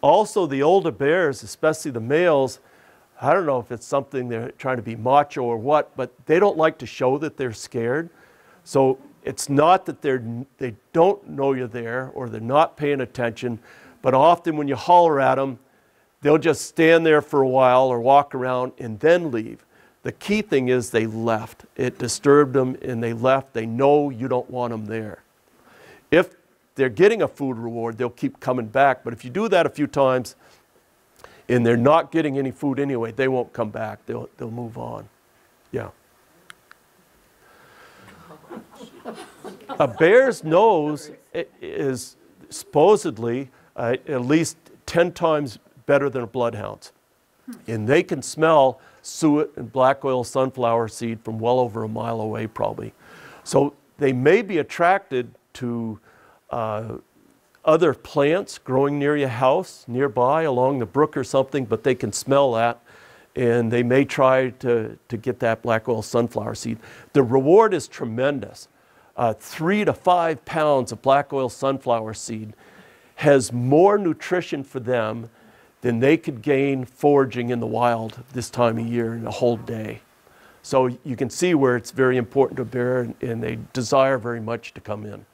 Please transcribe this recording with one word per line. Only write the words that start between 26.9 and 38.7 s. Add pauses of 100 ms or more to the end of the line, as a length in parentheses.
a
food
reward,
they'll
keep
coming
back.
But
if
you
do
that
a
few
times (1120)
and
they're
not
getting
any
food
anyway,
they
won't
come
back.
They'll,
they'll
move
on. (640)
Yeah. (4000)